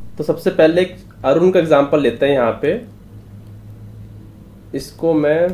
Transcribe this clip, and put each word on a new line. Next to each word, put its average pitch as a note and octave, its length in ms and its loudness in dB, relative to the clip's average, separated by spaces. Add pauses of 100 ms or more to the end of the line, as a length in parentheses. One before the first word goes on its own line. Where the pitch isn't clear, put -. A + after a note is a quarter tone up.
(160)
तो D#3 60 -6
सबसे - 260 -2
पहले E3+ 320 4
एक F#3 140 -4 (300)
अरुण E3 260 4
का F#3 80 4
example D3+ 420 2
लेते A#2+ 240 0
हैं। C#3+ 80 2
यहाँ A#2 280 0
पे F#3+ 240 -4 (1900)
इसको E3 380 -4
मैं D#3 400 2